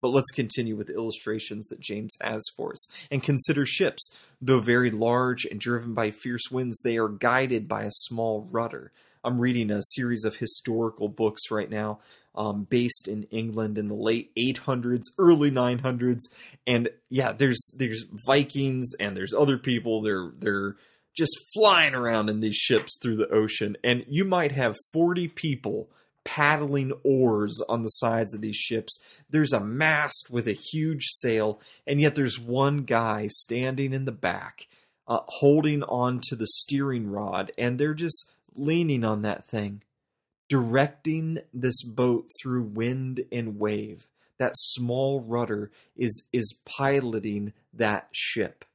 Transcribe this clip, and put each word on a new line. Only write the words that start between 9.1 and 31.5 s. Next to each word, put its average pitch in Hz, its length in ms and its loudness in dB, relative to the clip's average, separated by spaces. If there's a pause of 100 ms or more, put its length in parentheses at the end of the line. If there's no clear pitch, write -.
I'm 123 160 0
reading 120 320 2
a 104 100 0
series 120 420 -2
of 107 120 -2
historical 113 760 -2
books 107 400 -2
right 107 220 -4
now, 107 300 -6 (340)
um, 104 340 -4
based 120 380 0
in 104 240 -6
England 110 480 -4
in 104 80 -4
the 104 80 -4
late 113 420 0
eight 127 220 0
hundreds, 123 580 -2
early 165 320 8
nine 123 300 2
hundreds. 123 500 0 (380)
And 120 220 2 (200)
yeah, 127 220 2
there's, 120 440 2
there's 110 300 -4 (220)
Vikings 135 720 2
and 98 180 -4
there's 95 160 -4
other 139 240 4
people. 117 460 0
They're, 95 340 -2
they're 101 380 -2 (420)
just 160 180 2 (200)
flying 180 400 6
around 113 340 2
in 107 120 -2
these 107 140 0
ships - 460 0
through 117 140 -2
the 107 140 0
ocean. 107 540 0
And 123 240 2
you 160 180 0
might 175 260 0
have 127 240 0 (180)
forty 170 340 2
people 120 600 -4 (340)
paddling 143 680 2 (120)
oars 117 640 4
on 117 140 0
the 110 80 -2
sides 113 460 0
of 104 60 -8
these 107 140 -6
ships. - 440 -4 (280)
There's 147 260 2
a 113 60 4
mast 147 680 0
with 120 180 -2
a 104 100 -2 (140)
huge 156 340 -2
sail, 107 540 0 (280)